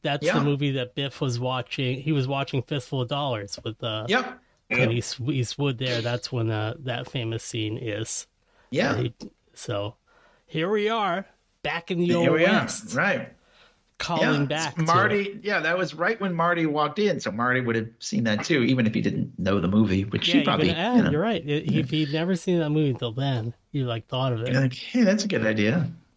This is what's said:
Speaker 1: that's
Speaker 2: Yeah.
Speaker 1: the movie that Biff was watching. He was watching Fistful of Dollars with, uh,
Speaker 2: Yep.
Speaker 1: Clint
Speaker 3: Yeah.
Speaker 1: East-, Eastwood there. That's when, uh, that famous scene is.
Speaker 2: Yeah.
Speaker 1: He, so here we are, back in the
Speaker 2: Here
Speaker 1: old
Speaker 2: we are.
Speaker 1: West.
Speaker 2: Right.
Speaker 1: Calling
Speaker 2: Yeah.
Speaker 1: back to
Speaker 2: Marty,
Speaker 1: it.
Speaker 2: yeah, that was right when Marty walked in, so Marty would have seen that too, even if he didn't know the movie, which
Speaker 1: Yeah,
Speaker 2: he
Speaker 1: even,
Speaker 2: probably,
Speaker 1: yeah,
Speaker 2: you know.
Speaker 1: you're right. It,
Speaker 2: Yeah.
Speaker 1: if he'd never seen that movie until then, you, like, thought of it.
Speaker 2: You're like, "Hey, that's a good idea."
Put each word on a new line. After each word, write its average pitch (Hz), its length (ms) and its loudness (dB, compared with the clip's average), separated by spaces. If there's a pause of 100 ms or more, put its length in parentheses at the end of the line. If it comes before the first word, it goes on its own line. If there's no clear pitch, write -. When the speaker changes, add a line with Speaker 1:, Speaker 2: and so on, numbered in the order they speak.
Speaker 1:
that's 147 220 -2
Speaker 2:
Yeah. 170 100 2
Speaker 1:
the 151 100 4
movie 143 260 0
that 127 240 -4
Biff 139 260 -6
was 123 180 -2
watching. 127 600 -2
He 143 120 -2
was 135 160 2
watching 139 340 -2
Fistful 139 400 -4
of 120 80 -2
Dollars 131 540 -4
with, 110 200 -8
uh, 107 240 -4
Speaker 2:
Yep. 247 320 -2 (320)
Speaker 1:
Clint 123 200 2
Speaker 3:
Yeah. 120 60 0
Speaker 1:
East-, - 240 -6
Eastwood 131 560 -2
there. 123 240 -4
That's 120 300 -4
when, 113 180 0
uh, 107 300 -2
that 127 300 -8
famous 113 340 -4
scene 110 340 -4
is. 110 500 -6 (420)
Speaker 2:
Yeah. - 280 0
Speaker 1:
He, 123 160 -2 (400)
so 104 420 -6 (500)
here 160 240 -4
we 208 200 0
are, 196 360 -2 (380)
back 160 280 -8
in 175 80 0
the 175 80 4
Speaker 2:
Here 170 100 4
Speaker 1:
old 170 140 4
Speaker 2:
we 165 140 4
are. 214 180 6
Speaker 1:
West. - 300 -6
Speaker 2:
Right. 190 360 0 (680)
Speaker 1:
Calling 160 440 2
Speaker 2:
Yeah. 143 60 2
Speaker 1:
back 151 280 -4
to 165 80 0
Speaker 2:
Marty, 202 460 4
Speaker 1:
it. 202 140 -14
Speaker 2:
yeah, 196 180 0
that 165 160 2
was 175 180 -2
right 196 260 0
when 190 140 -2
Marty 170 320 2
walked 147 320 0
in, 202 200 2
so - 120 -4
Marty 123 300 2
would 117 140 0
have 113 120 0 (120)
seen - 260 -2
that 104 200 0
too, 147 180 2
even 127 220 4
if 107 80 2
he 110 80 0
didn't - 380 -2
know 95 200 2
the 87 80 0
movie, 98 360 4
which - 240 -2
Speaker 1:
Yeah, - 60 2
Speaker 2:
he 285 80 6
Speaker 1:
even, - 40 0
Speaker 2:
probably, - 220 2
Speaker 1:
yeah, 175 300 0
Speaker 2:
you - 60 6
know. - 80 4
Speaker 1:
you're 147 100 2
right. 214 280 -2
It, 147 220 0
Speaker 2:
Yeah. 151 80 2
Speaker 1:
if 139 100 -2
he'd 156 240 0
never 170 220 0
seen 175 240 0
that 156 100 0
movie 151 220 2
until 117 220 -4
then, 123 420 -2 (160)
you, 135 140 0
like, 113 220 -6
thought 131 260 0
of 113 80 -2
it. 127 100 -2
Speaker 2:
You're 131 100 2
like, 131 140 2
"Hey, - 280 -2
that's 208 200 4
a - 40 -4
good 160 180 0
idea." 110 440 2 (280)